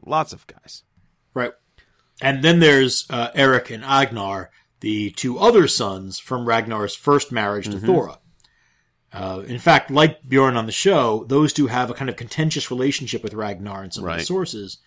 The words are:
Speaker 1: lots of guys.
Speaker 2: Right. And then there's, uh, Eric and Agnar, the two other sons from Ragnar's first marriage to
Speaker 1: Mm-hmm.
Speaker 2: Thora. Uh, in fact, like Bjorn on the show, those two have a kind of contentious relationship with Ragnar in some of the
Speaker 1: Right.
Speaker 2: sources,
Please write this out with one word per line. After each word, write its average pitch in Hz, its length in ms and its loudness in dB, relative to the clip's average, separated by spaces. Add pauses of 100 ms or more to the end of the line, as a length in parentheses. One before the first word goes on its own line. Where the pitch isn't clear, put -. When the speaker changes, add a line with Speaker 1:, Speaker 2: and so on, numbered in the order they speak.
Speaker 1:
lots 156 300 -4
of - 120 -20
guys. - 360 -20 (500)
Speaker 2:
Right. 123 200 -4 (680)
And 135 240 0
then 170 160 6
there's, 135 480 4
uh, 117 260 -4
Eric 131 360 4
and 113 120 -12
Agnar, 113 680 -2 (300)
the 107 320 -4
two 127 260 -6
other 208 280 6
sons 95 520 -4
from 123 280 -8
Ragnar's 110 480 -2
first - 380 0
marriage 104 380 -2
to 101 80 -6
Speaker 1:
Mm-hmm. 104 80 -6
Speaker 2:
Thora. 123 320 0 (920)
Uh, 95 360 -10
in 120 120 -10
fact, 143 320 4
like 151 380 2
Bjorn 131 300 4
on 113 80 -2
the 110 60 -8
show, 123 560 2
those 147 260 2
two 139 140 2
have 117 200 -2
a 120 60 -8
kind 135 160 -6
of 104 60 -8
contentious 151 540 -4
relationship 127 520 -4
with 104 100 -8
Ragnar 101 520 -10
in 92 60 -16
some 101 140 -12
of 87 60 -6
the 82 60 -4
Speaker 1:
Right. 82 100 -6
Speaker 2:
sources, 113 600 -6